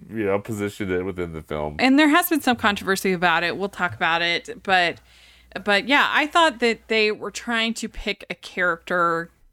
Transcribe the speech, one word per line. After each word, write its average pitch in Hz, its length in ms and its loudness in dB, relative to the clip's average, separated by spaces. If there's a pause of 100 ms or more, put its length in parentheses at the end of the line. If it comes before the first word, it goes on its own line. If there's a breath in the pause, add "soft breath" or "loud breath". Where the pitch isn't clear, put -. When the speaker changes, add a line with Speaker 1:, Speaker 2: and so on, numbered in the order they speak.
Speaker 1:
you 107 160 -2
know, 98 140 2
positioned 101 520 -4
it 90 120 0
within 87 300 -6
the 80 80 -10
film. 76 380 -4
Speaker 2:
And 262 180 4
there 302 120 6
has 349 200 2
been 311 120 0
some 247 140 0
controversy 196 560 0
about 170 320 2
it. 170 140 -2
We'll 190 120 -4
talk - 260 -4
about 170 260 0
it, 170 420 -4
but, 175 380 2 (640 soft breath)
but 202 220 2
yeah, 254 260 4
I 285 140 2
thought 311 320 2
that 226 300 0
they 214 220 2
were 196 200 -8
trying 226 440 -2
to 220 140 -8
pick - 400 -8
a 175 60 -8
character 170 960 0 (220)